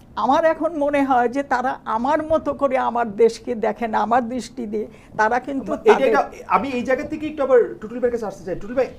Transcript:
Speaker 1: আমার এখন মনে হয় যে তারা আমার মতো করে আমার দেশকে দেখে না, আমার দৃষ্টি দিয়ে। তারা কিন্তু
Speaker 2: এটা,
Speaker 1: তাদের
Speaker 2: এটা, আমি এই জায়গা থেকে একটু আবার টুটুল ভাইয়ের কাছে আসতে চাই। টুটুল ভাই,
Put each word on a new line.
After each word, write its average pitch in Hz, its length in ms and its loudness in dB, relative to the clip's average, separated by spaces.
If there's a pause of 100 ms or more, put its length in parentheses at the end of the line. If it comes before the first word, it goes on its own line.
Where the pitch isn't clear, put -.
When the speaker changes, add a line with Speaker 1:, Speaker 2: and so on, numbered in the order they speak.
(160)
Speaker 1:
আমার 262 300 2
এখন 320 320 0
মনে 285 260 2
হয় 247 260 2
যে 277 140 -2
তারা 254 420 -2
আমার 254 380 -2
মতো 311 300 -2
করে 269 240 0
আমার 233 380 -2
দেশকে 226 400 2
দেখে 220 320 -2
না, 214 120 0
আমার 226 300 2
দৃষ্টি 240 360 -8
দিয়ে। 214 220 -6 (300)
তারা 220 220 2
কিন্তু 262 340 -6
Speaker 2:
এটা, 415 200 6
Speaker 1:
তাদের 269 140 4
Speaker 2:
এটা, 196 240 2 (160)
আমি - 220 2
এই 247 120 -2
জায়গা 262 220 0
থেকে 302 240 -8
একটু 277 160 -4
আবার 247 380 4
টুটুল 226 180 -10
ভাইয়ের 240 120 0
কাছে 233 140 -4
আসতে 190 180 -10
চাই। 180 120 -6
টুটুল 202 200 -8
ভাই, 247 120 0 (120)